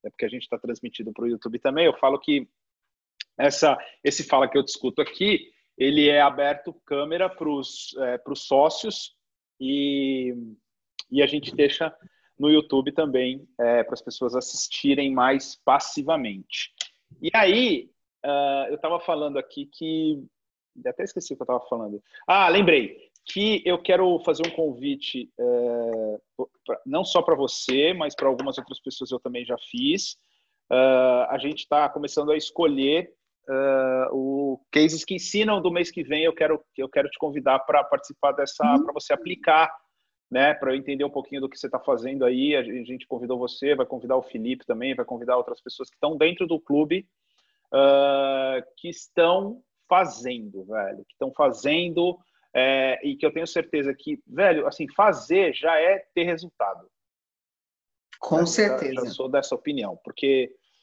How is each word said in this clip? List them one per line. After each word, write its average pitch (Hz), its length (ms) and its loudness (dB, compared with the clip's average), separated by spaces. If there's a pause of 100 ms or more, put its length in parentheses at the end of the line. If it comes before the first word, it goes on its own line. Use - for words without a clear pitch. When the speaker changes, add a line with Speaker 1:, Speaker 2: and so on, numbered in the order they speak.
Speaker 1:
é - 60 -12
porque - 160 -6
a - 20 -6
gente 120 200 -12
tá 113 100 -6
transmitido 117 560 -10
pro 117 120 -6
YouTube 117 320 -6
também. 143 280 0
Eu 139 100 4
falo 135 220 2
que 143 280 -2 (920)
essa, 139 400 4 (260)
esse 143 180 0
Fala 139 260 4
Que - 100 2
Eu 139 40 4
Discuto - 380 -4
aqui, 190 500 -2 (260)
ele 147 340 4
é 147 100 6
aberto 143 540 2 (100)
câmera 156 440 -2
pros, 147 680 -6
é, 123 200 -2
pros 139 240 -10
sócios 139 720 0 (440)
e, 135 760 -2 (760)
e 135 120 4
a 147 40 8
gente 143 280 -6
deixa 151 400 2 (440)
no 147 120 4
YouTube 147 420 4
também, 131 540 0 (120)
é, 120 260 4
pras - 180 -8
pessoas 120 320 -4
assistirem 139 800 -2
mais 131 520 0
passivamente. 135 1080 -2 (480)
E 160 140 -4
aí, 208 560 2 (340)
ah, 139 460 0
eu 147 80 -4
tava 170 220 -2
falando 147 380 -2
aqui 139 340 -10
que, 160 500 -2 (640)
até 123 180 -4
esqueci - 280 -10
o 131 40 -8
que - 60 -12
eu 123 40 -6
tava 123 200 -2
falando. 107 360 -8 (240)
Ah, 190 240 4
lembrei 165 580 2 (180)
que 208 380 -2
eu 180 160 0
quero 180 400 4
fazer 165 260 0
um 165 40 -4
convite, 139 880 -6
é, 120 840 -2 (460)
pra, 123 180 -6
não 156 220 -4
só 175 160 2
pra 165 120 2
você, 139 600 0
mas 156 200 -6
pra - 140 0
algumas 135 300 -2
outras 131 220 -14
pessoas 127 300 -12
eu 127 100 -6
também 123 260 -8
já 120 100 -4 (140)
fiz. 139 480 -2 (520)
Ah, 127 600 4
a 135 80 -2
gente 139 280 -8
tá 147 220 2
começando 147 440 -2
a 156 40 4
escolher, 147 800 0 (340)
ah, 131 640 0
o 135 480 -2 (100)
Cases 156 340 4
que 196 120 -6
Ensinam 208 440 0
do 175 100 0
mês 170 200 -2
que 170 120 -8
vem. 151 220 -2
Eu 160 80 4
quero, 156 320 0 (120)
eu 135 120 -6
quero 139 220 0
te - 80 -16
convidar 135 420 0
pra 147 240 2
participar 143 480 -2
dessa, 139 320 -2
Speaker 2:
Hum. 147 200 4
Speaker 1:
pra - 80 -4
você 147 200 -4
aplicar, 160 580 2 (600)
né, 135 240 4
pra 135 180 -2
eu 131 40 0
entender 139 260 -6
um 143 80 -2
pouquinho 139 300 -10
do 135 80 -6
que - 100 -14
você 135 100 -10
tá 127 120 -4
fazendo 131 440 -2
aí. 131 300 2
A 135 80 2
gente 123 460 -10
convidou 123 280 -6
você, 127 380 -2
vai 131 100 0
convidar 123 320 -4
o 127 60 0
Felipe 123 420 -8
também, 123 300 -4
vai 123 100 -4
convidar 120 320 -2
outras 123 240 -4
pessoas - 300 -14
que - 80 -20
tão 151 180 -2
dentro 170 300 0
do 160 140 -2
clube, 151 480 0 (640)
ah, 139 880 2 (140)
que - 120 -12
estão 190 720 2 (280)
fazendo, 120 800 0
velho, 101 420 -6
que - 100 -20
tão 135 140 -4
fazendo, 170 840 0 (380)
é, 135 500 2
e 139 120 -4
que 156 100 -2
eu 147 60 2
tenho 160 140 -6
certeza 151 460 -4
que, - 320 -10
velho, 160 440 0
assim, 147 200 -6
fazer 185 640 2
já 160 280 0
é 185 180 4 (160)
ter 175 80 0
resultado. 160 640 -6 (1300)
Speaker 2:
Com - 160 0
Speaker 1:
Eu 165 40 4
já, 170 60 4
Speaker 2:
certeza. 131 480 0
Speaker 1:
já 123 120 -4
sou 127 220 -8
dessa 139 260 0
opinião, 120 500 -6
porque, 135 500 0 (280)